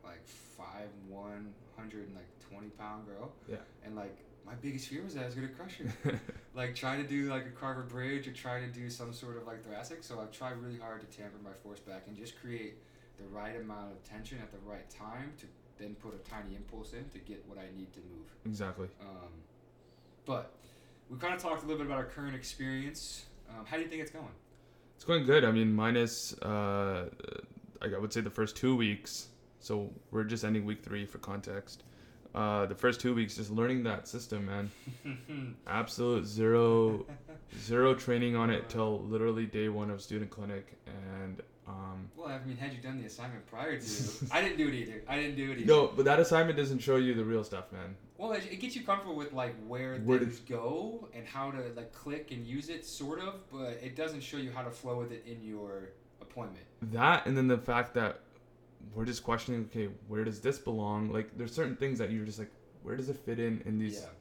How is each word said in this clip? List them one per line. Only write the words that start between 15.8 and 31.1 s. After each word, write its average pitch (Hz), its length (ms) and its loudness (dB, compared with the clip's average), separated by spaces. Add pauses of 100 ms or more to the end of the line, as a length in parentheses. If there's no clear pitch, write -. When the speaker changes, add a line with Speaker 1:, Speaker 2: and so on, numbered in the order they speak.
Speaker 1:
put 107 200 -12
a - 20 -12 (120)
tiny 101 260 -8
impulse 107 380 -12
in 131 160 -10
to - 100 -16
get - 280 -12
what 98 100 -14
I 95 100 -12 (100)
need 92 160 -12
to 95 60 -16
move. 87 280 -16 (180)
Speaker 2:
Exactly. 98 420 -4 (140)
Speaker 1:
Um, 92 300 -14 (960)
but - 280 -4 (560)
we 127 100 -10
kinda 180 180 0
talked 160 260 -2
a - 40 -10
little 156 100 0
bit 147 100 -2
about 139 100 0
our 127 80 -2
current 139 300 -6
experience. 131 920 -6 (240)
Um, 110 160 -10
how 156 120 -6
do 165 60 0
you 160 60 -4
think 160 120 -6
it's 151 100 -6
going? 135 200 -12 (640)
Speaker 2:
It's - 80 -20
going 165 220 6
good. 139 180 12
I 113 80 8
mean, 110 220 8
minus, 117 680 4
uh, 101 680 2 (720)
I, 120 120 0
I 95 40 0
would 104 160 -2
say 117 80 2
the 107 80 0
first 107 260 0
two 131 220 6
weeks. 104 500 0 (320)
So 104 320 -2 (200)
we're 110 120 2
just 110 220 0
ending 107 180 4
week 104 200 -2
three 104 220 -4
for - 120 -12